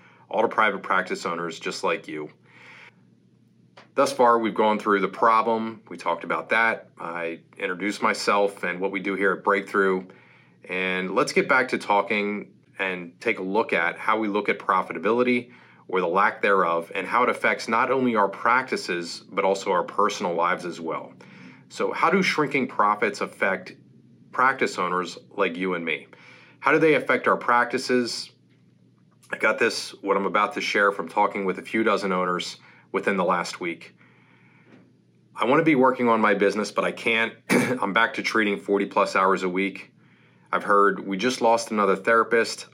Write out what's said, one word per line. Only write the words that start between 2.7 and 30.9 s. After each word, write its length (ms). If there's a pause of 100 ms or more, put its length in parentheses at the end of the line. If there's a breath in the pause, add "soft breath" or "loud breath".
Thus 180
far, 260
we've 160
gone 240
through 220
the 80
problem. 800
We 80
talked 260
about 280
that. 400 (100)
I 400 (160)
introduced 460
myself 600
and 160
what 120
we 100
do 140
here 180
at 100
Breakthrough. 640 (640 loud breath)
And 460
let's 180
get 160
back 200
to 100
talking 720 (280)
and 440
take 160
a 40
look 300
at 240
how 220
we 100
look 220
at 80
profitability 920 (360 loud breath)
or 160
the 60
lack 340
thereof 520
and 120
how 160
it 80
affects 380
not 220
only 260
our 120
practices, 1040
but 140
also 240
our 140
personal 500
lives 320
as 120
well. 360 (560 loud breath)
So 220
how 160
do 140
shrinking 460
profits 520
affect 540 (580)
practice 460
owners 400 (180)
like 180
you 200
and 100
me? 220 (540 loud breath)
How 120
do 60
they 160
affect 340
our 80
practices? 920 (1000)
I 60
got 220
this, 320 (100)
what 160
I'm 80
about 300
to 80
share, 300